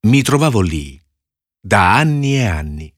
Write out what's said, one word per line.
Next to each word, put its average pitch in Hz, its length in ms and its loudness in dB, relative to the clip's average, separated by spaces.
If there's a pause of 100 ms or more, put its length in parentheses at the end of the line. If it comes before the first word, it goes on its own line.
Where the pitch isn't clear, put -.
Mi 123 200 2
trovavo 135 400 0
lì 73 420 -4 (560)
da 98 360 2
anni 143 400 0
e 135 100 0
anni, 76 540 -6